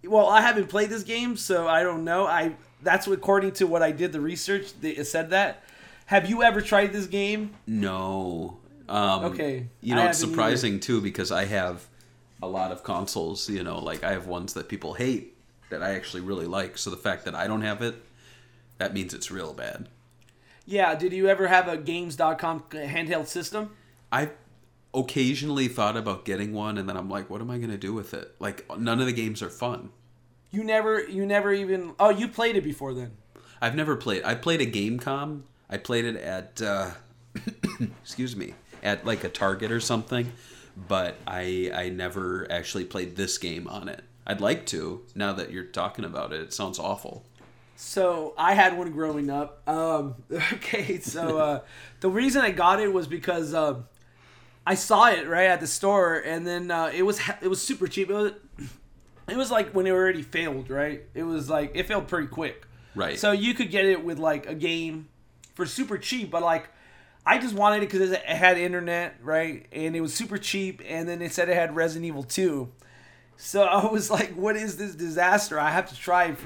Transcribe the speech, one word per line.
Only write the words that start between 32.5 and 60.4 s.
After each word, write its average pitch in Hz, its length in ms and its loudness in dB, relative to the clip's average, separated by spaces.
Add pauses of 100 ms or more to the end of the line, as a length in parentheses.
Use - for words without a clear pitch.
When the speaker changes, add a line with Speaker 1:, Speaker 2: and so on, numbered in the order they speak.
Speaker 1:
it 175 80 2
before 135 300 -6
then? 123 180 -8 (480)
Speaker 2:
I've 120 140 0
never 151 220 2
played, 101 280 -2
I 117 120 2
played 165 240 0
a 123 60 4
Gamecom. 135 760 -4 (260)
I 101 80 -8
played 117 280 -2
it 113 120 -4
at, 92 460 -8
uh, 98 300 -2 (420)
<coughs> - 460 -8 (220)
excuse 123 340 -8
me, - 180 -10 (280)
at, 101 220 -2
like, 110 200 -2
a 92 40 -4
Target 98 440 0
or 117 80 0
something, 120 520 -2 (560)
but 92 280 0 (100)
I, 92 480 -2
I 90 140 -4
never 92 640 -4
actually 87 340 -4
played 90 320 -6
this 98 220 -2
game 87 300 -6
on 92 200 -10
it. - 140 -14 (240)
I'd 101 140 -4
like 101 260 0
to, 80 360 -6 (120)
now 101 200 -2
that 95 160 -6
you're 90 140 -8
talking 95 400 -6
about 85 280 -6
it. 78 80 -6
It 80 120 -10
sounds 92 260 -6
awful. - 460 -6 (520)
Speaker 1:
So, 175 600 0
I 180 160 6
had 185 240 6
one 175 140 -4
growing 147 380 -2
up. 143 380 -6
Um, 156 540 0
<laughs> - 100 -12 (220)
okay, 180 460 -4
so, 160 380 -4
uh, 147 220 2 (200)
Speaker 2:
<laughs> - 200 -20
Speaker 1:
the 190 80 2
reason 254 340 4
I 214 80 4
got 180 300 6
it 202 120 2
was 180 140 2
because, 165 480 -2
um, 143 320 0 (800)
I 185 80 4
saw 214 340 8
it, 170 200 4
right, 175 180 4
at 175 140 6
the 165 60 -4
store, 190 580 4
and 165 220 -4
then, 175 240 -4
uh, 165 240 0
it 175 80 2
was 202 180 2
ha-, - 220 -4
it 185 60 0
was 185 140 0
super 175 260 -4
cheap. 190 220 -2
It 202 40 0
was, 208 180 0 (260)
<clears throat> - 680 -18
it 208 80 -4
was, 262 140 -2
like, 226 220 2
when 190 140 2
it 190 60 2
already 185 300 2
failed, 135 480 -4